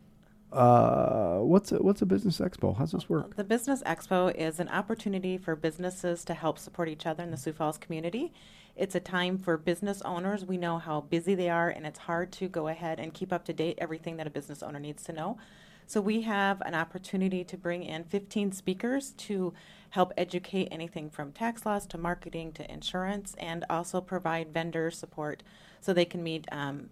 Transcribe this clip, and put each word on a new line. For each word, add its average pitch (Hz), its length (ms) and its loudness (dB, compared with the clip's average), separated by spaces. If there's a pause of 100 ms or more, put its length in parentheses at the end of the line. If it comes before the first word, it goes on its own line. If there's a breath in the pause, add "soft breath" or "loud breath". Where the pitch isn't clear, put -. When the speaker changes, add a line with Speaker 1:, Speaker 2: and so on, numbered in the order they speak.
(540 soft breath)
Speaker 1:
uh, 120 880 8
what's 165 320 6
a, - 100 2
what's 202 200 6
a 208 40 6
business 190 340 2
expo? 101 380 0
How's 156 140 0
this 180 180 -4
work? - 260 0
Speaker 2:
The 208 80 -2
Business 226 400 0
Expo 180 520 2
is 160 240 -2
an 175 100 -2
opportunity 190 680 -2
for 175 180 -2
businesses 175 680 -2
to 175 80 -4
help 156 260 -2
support - 300 -4
each 156 160 -10
other 165 180 -2
in 175 80 -6
the 160 60 -6
Sioux 151 160 -4
Falls 156 240 -2
community. 170 540 -4 (460 soft breath)
It's 190 180 -2
a 180 40 4
time 180 380 0
for 180 200 2
business 190 460 0
owners. 185 420 -2
We 185 120 -2
know 170 200 0
how 160 240 -2
busy 170 340 2
they 180 140 2
are, 170 200 4
and - 160 -6
it's 151 140 -10
hard 175 340 -2
to 190 140 -4
go 170 200 -2
ahead 165 320 -4
and 160 140 -8
keep 185 200 -4
up 170 120 -2
to 165 80 -4
date 160 260 0
everything 160 380 -6
that 156 100 -6
a - 20 -4
business 143 340 -8
owner 147 160 -8
needs 147 260 -10
to - 80 -8
know. 160 240 -4 (500 soft breath)
So - 120 0
we 214 220 2
have 196 400 2
an - 120 -4
opportunity 185 680 0
to 180 140 -10
bring 175 260 -2
in 160 220 -6
fifteen 202 480 0
speakers 233 640 -2
to 185 360 -2 (360 soft breath)
help 185 260 2
educate 180 560 0
anything 160 380 -8
from 143 240 -8
tax 226 320 -4
laws 208 220 0
to - 100 -10
marketing 165 560 -4
to - 180 -12
insurance, 185 680 -4
and 170 320 -6
also 175 300 0
provide 165 540 -2
vendor 165 360 0
support - 540 -6 (380 soft breath)
so 196 100 0
they 175 140 8
can 175 180 -6
meet, 160 260 -4
um, 143 420 -4